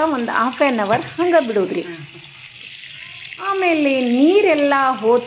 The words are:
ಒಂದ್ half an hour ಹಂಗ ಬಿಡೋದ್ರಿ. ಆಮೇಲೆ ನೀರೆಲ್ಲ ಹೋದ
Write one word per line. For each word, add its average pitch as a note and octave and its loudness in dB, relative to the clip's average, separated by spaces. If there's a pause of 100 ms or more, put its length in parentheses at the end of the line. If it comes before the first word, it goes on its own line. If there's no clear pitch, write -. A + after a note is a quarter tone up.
(140)
ಒಂದ್ A#3+ -2
half B3+ 0
an A3 0
hour A3 0
ಹಂಗ E4+ 0 (120)
ಬಿಡೋದ್ರಿ. F#3+ -2 (1700)
ಆಮೇಲೆ D#4+ 2
ನೀರೆಲ್ಲ C#4+ 4 (280)
ಹೋದ A#3+ 4